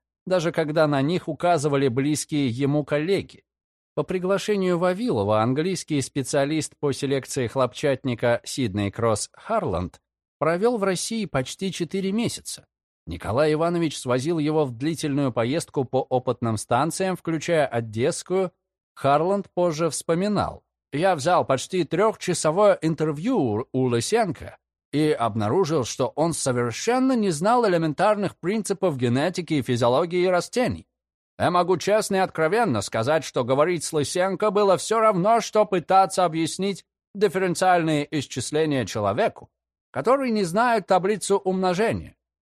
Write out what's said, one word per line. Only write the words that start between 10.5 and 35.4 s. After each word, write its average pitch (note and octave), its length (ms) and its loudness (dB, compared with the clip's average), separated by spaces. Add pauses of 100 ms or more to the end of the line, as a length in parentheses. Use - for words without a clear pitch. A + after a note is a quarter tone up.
в F#3+ 40 -2
России G3 420 -2
почти D3 460 -4
четыре F#3+ 400 -4
месяца. - 540 -6 (400)
Николай G#2+ 480 0
Иванович E3 460 -2
свозил C3 400 -2
его D3+ 260 0
в B2+ 60 -8
длительную C#3 600 -2
поездку B2+ 520 -2
по B2+ 140 -2
опытным A#2+ 600 0
станциям, E3 580 0
включая D#3+ 520 0
Одесскую. B2+ 840 -2 (440)
Харланд E3 580 0
позже E3+ 380 0
вспоминал: E3+ 720 -2 (300)
Я F3 220 2
взял D3+ 280 2
почти D3 420 0
трехчасовое F3+ 960 2
интервью D#3+ 580 0
у, A#2 320 0
у C3 160 2
Лысенко B2 720 0 (340)
и D3+ 180 2
обнаружил, A#2+ 760 0
что B2 240 -2
он D#3+ 240 0
совершенно C#3 800 0
не G#3 180 2
знал G#3+ 360 2
элементарных F3 720 0
принципов F#3+ 580 -2
генетики D3 600 0
и B2+ 80 0
физиологии D3+ 640 2
растений. F3+ 600 -2 (520)
Я C3 100 2
могу F3+ 280 2
честно G3+ 400 0
и - 20 2
откровенно E3 640 0
сказать, C3 420 0
что C3 200 -4
говорить D3 400 0
с - 80 -8
Лысенко F#3 600 0
было G3 260 4
все A3+ 220 -2
равно, G#3+ 420 2